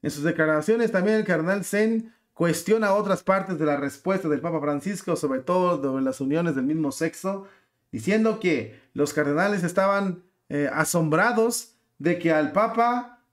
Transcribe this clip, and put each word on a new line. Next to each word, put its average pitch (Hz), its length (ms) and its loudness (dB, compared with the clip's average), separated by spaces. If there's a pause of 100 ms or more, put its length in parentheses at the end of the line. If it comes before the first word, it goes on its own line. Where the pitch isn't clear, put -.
En 147 100 -4
sus 143 120 -8
declaraciones 165 680 2
también 208 260 2
el 214 80 0
cardenal 175 400 -2
Zen 220 480 0 (200)
cuestiona 196 600 2
otras 196 280 0
partes 190 380 0
de 156 60 2
la 147 100 2
respuesta 156 540 -2
del 147 100 0
Papa 160 220 -4
Francisco, 156 560 -2
sobre 135 240 -2
todo 180 420 0
sobre 135 180 0
las 131 200 -2
uniones 151 340 0
del 131 80 -2
mismo 147 300 0
sexo, 190 540 -4 (440)
diciendo 214 480 0
que 151 400 -2 (140)
los 143 200 0
cardenales 165 520 0
estaban, 196 580 0 (240)
eh, 143 240 -2
asombrados 175 1040 0 (220)
de 170 200 0
que 170 140 2
al 151 220 2
Papa 233 800 0